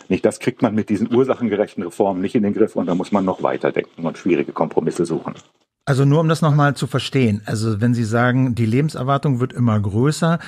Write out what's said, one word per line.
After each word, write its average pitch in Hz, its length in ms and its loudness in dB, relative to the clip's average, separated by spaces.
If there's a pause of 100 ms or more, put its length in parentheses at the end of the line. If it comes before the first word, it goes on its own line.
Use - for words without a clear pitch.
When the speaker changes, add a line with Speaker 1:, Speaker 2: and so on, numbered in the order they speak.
Speaker 1:
Nicht, 92 180 0
das 104 140 -2
kriegt - 200 -6
man 107 140 0
mit 107 160 -2
diesen 107 220 0
ursachengerechten 117 680 0
Reformen 92 380 -2
nicht 95 140 -4
in 113 80 2
den 101 100 2
Griff 101 240 0
und 92 80 -2
da 87 100 0
muss 90 180 -2
man 98 120 2
noch 92 180 -2
weiter 67 300 -2
denken - 340 -6
und - 120 -6
schwierige 73 340 0
Kompromisse 82 540 -2
suchen. - 280 -6 (540)
Speaker 2:
Also 139 160 2
nur 143 140 4
um 160 100 2
das 160 140 0
nochmal 143 320 4
zu - 140 -4
verstehen, 117 560 0
also 110 360 -2
wenn 120 140 2
Sie 120 80 0
sagen, 120 540 2
die 113 100 0
Lebenserwartung 135 720 0
wird 123 140 -2
immer 113 260 2
größer, 139 680 0